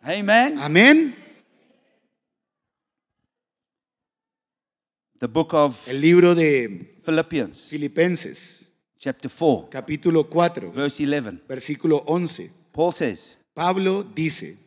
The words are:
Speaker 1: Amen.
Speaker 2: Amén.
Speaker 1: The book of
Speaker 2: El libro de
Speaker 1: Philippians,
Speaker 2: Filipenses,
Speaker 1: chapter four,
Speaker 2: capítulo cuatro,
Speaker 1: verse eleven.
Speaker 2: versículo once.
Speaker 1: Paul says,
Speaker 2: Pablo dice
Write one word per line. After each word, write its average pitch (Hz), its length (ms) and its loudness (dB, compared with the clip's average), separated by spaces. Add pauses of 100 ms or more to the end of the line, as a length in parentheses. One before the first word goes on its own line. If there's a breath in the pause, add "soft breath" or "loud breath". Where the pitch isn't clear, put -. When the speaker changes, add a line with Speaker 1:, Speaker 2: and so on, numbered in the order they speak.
Speaker 1:
Amen. 220 500 2
Speaker 2:
Amén. 240 560 6 (4000)
Speaker 1:
The 123 80 -8
book 156 260 -2
of 147 340 0
Speaker 2:
El 135 140 -6
libro 175 340 6
de 135 720 -2
Speaker 1:
Philippians, 160 640 -4
Speaker 2:
Filipenses, 151 1000 -4 (280)
Speaker 1:
chapter 131 300 -10
four, 139 400 0
Speaker 2:
capítulo 151 600 -2
cuatro, 170 420 -2
Speaker 1:
verse 139 300 -6
eleven. 135 440 -6
Speaker 2:
versículo 143 600 -2
once. 165 440 -4 (220)
Speaker 1:
Paul 165 220 0
says, - 420 -6 (160)
Speaker 2:
Pablo 190 500 -2
dice - 540 -6 (100)